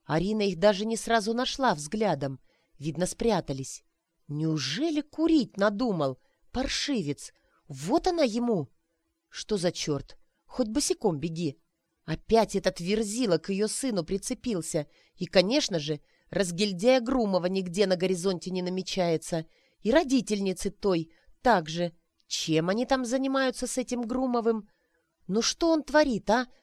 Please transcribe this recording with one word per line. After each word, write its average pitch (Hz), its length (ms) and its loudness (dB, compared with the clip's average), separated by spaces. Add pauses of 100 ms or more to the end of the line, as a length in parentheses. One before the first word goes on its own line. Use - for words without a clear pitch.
Арина 190 380 0
их 196 160 0
даже 202 280 4
не 226 100 -2
сразу 226 380 0
нашла 254 400 0
взглядом. 147 680 -2 (380)
Видно, 156 280 -4
спрятались. - 800 -2 (420)
Неужели 160 760 -2
курить 311 540 2
надумал? 196 640 0 (320)
Паршивец! 220 840 -4 (360)
Вот 165 380 -2
она 349 160 2
ему! 233 480 0 (580)
Что - 300 -6
за 170 120 0
черт? - 480 -6 (280)
Хоть - 220 -2
босиком 226 520 0
беги. 160 400 -4 (460)
Опять 202 500 2
этот 190 240 -2
верзила 208 560 0
к 160 140 -4
ее 196 180 0
сыну 208 360 -2
прицепился. 190 800 -4 (300)
И, 180 100 -6
конечно 196 520 2
же, 147 220 -4 (300)
разгильдяя 196 720 2
Грумова 220 460 0
нигде 190 400 0
на 185 100 2
горизонте 185 540 -2
не 180 120 -2
намечается. 175 800 -2 (380)
И 202 80 0
родительницы 214 800 2
той 180 420 0 (300)
также. 175 500 2 (340)
Чем 160 440 0
они 233 160 0
там 262 180 0
занимаются 262 600 0
с - 100 -6
этим 247 260 -4
Грумовым? 233 680 0 (560)
Ну 208 160 0
что - 280 0
он 320 120 4
творит, 262 480 2
а? 240 160 2 (160)